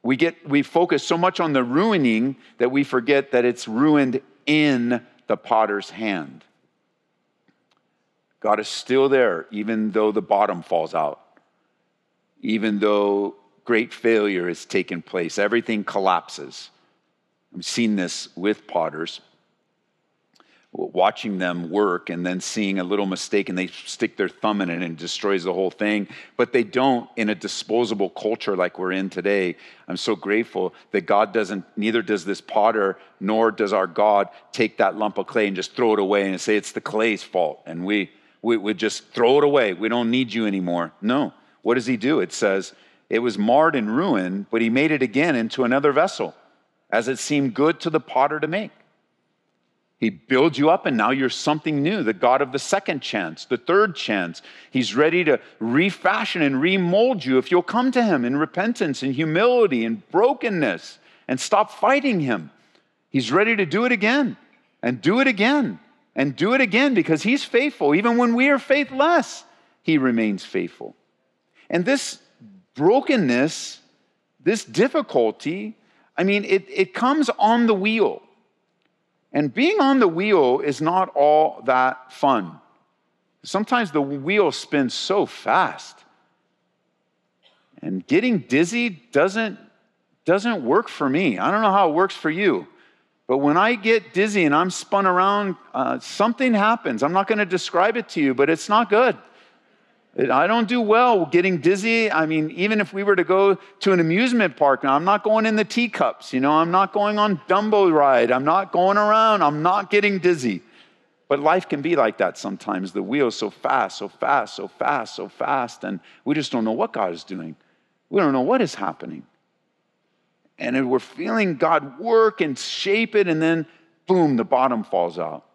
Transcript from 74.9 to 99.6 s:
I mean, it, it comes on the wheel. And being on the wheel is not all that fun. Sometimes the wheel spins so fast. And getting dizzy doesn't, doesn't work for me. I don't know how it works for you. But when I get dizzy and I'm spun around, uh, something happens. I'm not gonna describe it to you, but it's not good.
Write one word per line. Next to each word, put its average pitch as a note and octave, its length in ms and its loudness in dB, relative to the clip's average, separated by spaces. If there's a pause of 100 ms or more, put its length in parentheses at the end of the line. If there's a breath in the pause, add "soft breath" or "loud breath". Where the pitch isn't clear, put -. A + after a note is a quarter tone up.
I E3+ 60 0
mean, G3+ 200 2
it, G3 240 0
it F#3+ 280 -2
comes C4+ 420 2
on A3+ 300 4
the G#3+ 80 4
wheel. G3+ 480 -2 (1120)
And D3 200 -2
being F#4 260 2
on C4+ 200 4
the G3+ 100 4
wheel E3 500 2
is C#3+ 220 -4
not F3 340 0
all D3+ 480 4
that B2+ 480 0
fun. G2+ 480 0 (840)
Sometimes G#3+ 480 -2
the D3 100 0
wheel C#3+ 500 0
spins C#3 420 -2
so F#3 320 -2
fast. - 720 -4 (1800)
And F#2 240 -6
getting G#3+ 340 2
dizzy F3 500 0
doesn't, F#3+ 680 -2 (680)
doesn't F#3+ 400 0
work F3 240 2
for - 180 -4
me. C3+ 320 0
I A#2+ 100 0
don't G#3 120 0
know G#3 100 2
how F#3+ 180 4
it D3 40 -2
works F#3 200 0
for - 160 -4
you. D#3 380 0 (580 soft breath)
But B2+ 120 2
when C#3+ 180 2
I A3 200 4
get A3 380 0
dizzy G3+ 300 2
and C#3+ 100 4
I'm F3 160 2
spun G3 360 -2
around, F#3+ 500 2 (180)
uh, B2+ 260 -2
something A#3 540 0
happens. A3 480 0
I'm D3+ 120 0
not G3 140 0
gonna G#3 180 0
describe F#3 500 0
it A#3 140 -6
to E3 120 -4
you, C3+ 120 2
but C#3 160 2
it's D#3+ 180 -2
not G#3+ 220 2
good. A3 280 2 (1000 soft breath)